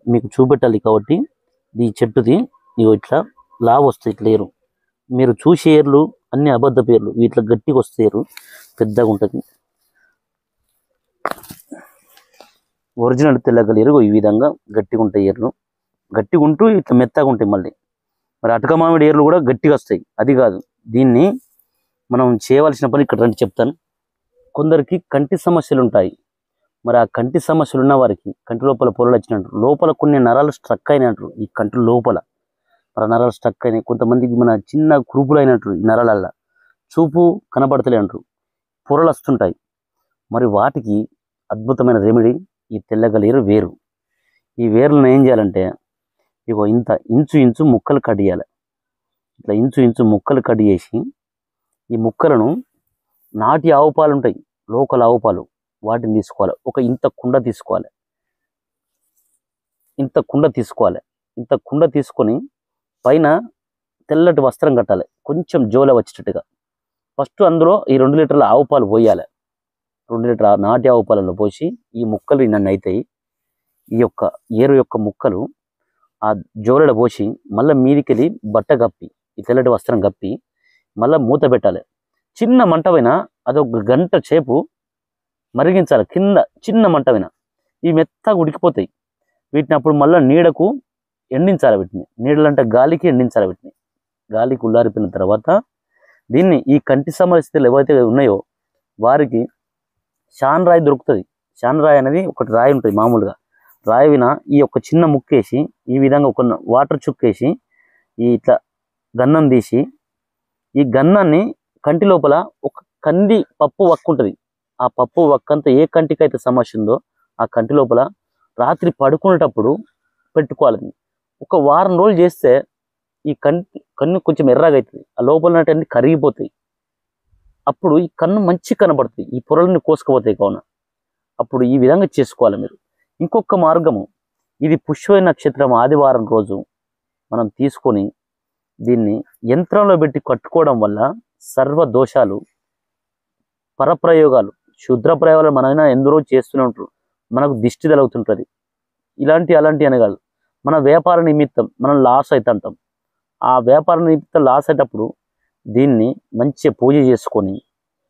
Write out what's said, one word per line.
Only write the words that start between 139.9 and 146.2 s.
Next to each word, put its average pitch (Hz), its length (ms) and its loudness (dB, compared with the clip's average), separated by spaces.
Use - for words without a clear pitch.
పెట్టి 147 160 -2
కట్టుకోవడం 143 540 -2
వల్ల 104 160 -4
సర్వ 139 260 -2
దోషాలు, 120 400 0
పరప్రయోగాలు, 147 680 2
క్షుద్ర 127 300 0
ప్రయోగాలు 156 380 4
మనమైనా 139 260 0
ఎందరో 139 220 2